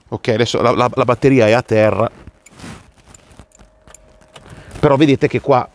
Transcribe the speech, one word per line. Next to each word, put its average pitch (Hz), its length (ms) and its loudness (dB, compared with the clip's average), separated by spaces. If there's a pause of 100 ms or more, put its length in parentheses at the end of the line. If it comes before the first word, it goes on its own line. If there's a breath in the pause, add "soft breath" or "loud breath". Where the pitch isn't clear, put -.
Ok, - 220 -10
adesso 113 320 -2
la, 120 100 2
la, 123 220 -2
la 131 120 -2
batteria 123 420 2
è 107 40 2
a 123 100 2
terra. 107 480 0 (2750 loud breath)
Però 143 180 2
vedete 143 300 2
che 127 120 -6
qua 127 360 0